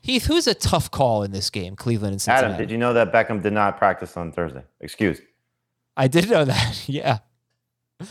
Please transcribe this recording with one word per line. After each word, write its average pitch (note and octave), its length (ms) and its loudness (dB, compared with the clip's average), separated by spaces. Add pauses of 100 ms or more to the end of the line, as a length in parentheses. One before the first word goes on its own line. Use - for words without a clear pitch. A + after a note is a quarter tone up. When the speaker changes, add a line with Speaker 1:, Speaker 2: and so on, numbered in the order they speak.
Speaker 1:
Heath, B3 240 -2
who's D#4+ 220 2
a G#3+ 60 2
tough - 360 0
call A2+ 340 2
in G2 80 -6
this F#2+ 180 -6
game, F#2+ 260 -8
Cleveland G#2 380 -2
and G2 80 -6
Cincinnati? B2+ 320 4
Speaker 2:
Adam, E2 40 -6
did G#2+ 140 -6
you A2+ 60 -4
know A#2+ 160 0
that A#2 180 4
Beckham A2 300 2
did G2+ 120 0
not G2+ 240 2
practice F#2 380 0
on E2+ 160 -8
Thursday? C#2 320 -6 (160)
Excuse. E2+ 400 -2 (800)
Speaker 1:
I C3+ 100 4
did E3+ 220 2
know E3+ 160 4
that, - 380 -2
<laughs> - 40 -10
yeah. C3+ 320 -2 (920)